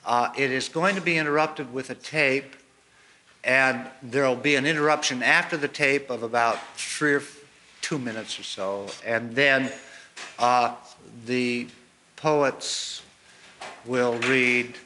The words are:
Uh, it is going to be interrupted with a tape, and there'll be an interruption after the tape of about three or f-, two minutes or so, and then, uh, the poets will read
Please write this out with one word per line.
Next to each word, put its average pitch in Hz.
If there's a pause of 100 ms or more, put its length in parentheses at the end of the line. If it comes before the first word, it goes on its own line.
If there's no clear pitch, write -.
Uh, 120
it 135
is 131
going 185
to 190
be 165
interrupted 151
with 131
a 160
tape, 139 (880)
and 127 (160)
there'll 131
be 143
an 131
interruption 147
after 165
the 143
tape 139
of 117
about 117 (180)
three -
or 143
f-, - (440)
two 151
minutes 110
or 98
so, 98 (180)
and 117
then, 135 (680)
uh, 120 (540)
the 123 (480)
poets - (840)
will 123
read 123 (120)